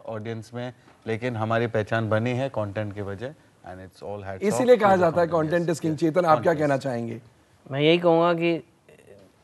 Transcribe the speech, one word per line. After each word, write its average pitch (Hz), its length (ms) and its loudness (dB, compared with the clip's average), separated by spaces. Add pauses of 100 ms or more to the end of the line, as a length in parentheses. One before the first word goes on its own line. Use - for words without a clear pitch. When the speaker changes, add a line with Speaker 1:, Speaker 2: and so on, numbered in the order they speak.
Speaker 1:
ऑडियंस 110 480 -8
में, 123 180 -8 (340)
लेकिन 113 300 -4
हमारी 117 300 0
पहचान 113 420 -2
बनी 110 220 0
है 131 180 -2
कंटेंट 104 460 -6
की 104 60 -10
वजह, 101 260 -8
and 92 640 -18
it's - 120 -20
all 101 180 -10
hats 95 160 -10
off 185 60 -12
Speaker 2:
इसीलिए 226 340 4
कहा 196 180 6
Speaker 1:
to 180 60 4
the 180 40 4
Speaker 2:
जाता 165 160 2
है 170 80 2
Speaker 1:
content। 160 220 0
Speaker 2:
content 175 160 0
is 170 60 0
Speaker 1:
Yes, 147 80 -6
Speaker 2:
king। 160 120 -2
Speaker 1:
yes। 143 80 -6
Speaker 2:
चेतन, 165 180 0
आप 175 60 4
क्या 156 120 6
Speaker 1:
Content। 147 220 2
Speaker 2:
कहना 147 180 2
चाहेंगे? 117 440 -6 (500)
Speaker 3:
मैं 135 100 -4
यही 160 180 6
कहूँगा 170 360 4
कि, 165 300 -2 (800)